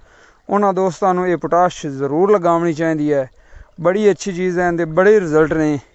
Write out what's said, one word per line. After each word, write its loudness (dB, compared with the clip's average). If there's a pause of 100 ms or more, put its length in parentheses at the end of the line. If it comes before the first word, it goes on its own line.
(480)
ਉਹਨਾਂ 0
ਦੋਸਤਾਂ 0
ਨੂੰ -2
ਇਹ 0
ਪੋਟਾਸ਼ -2
ਜ਼ਰੂਰ 0
ਲਗਾਉਣੀ 2
ਚਾਹੀਦੀ -2
ਹੈ। 0 (520)
ਬੜੀ 2
ਅੱਛੀ -4
ਚੀਜ਼ -4
ਹੈ, 0
ਇਹਦੇ -2
ਬੜੇ 4
ਰਿਜ਼ਲਟ 2
ਨੇ। 0 (160)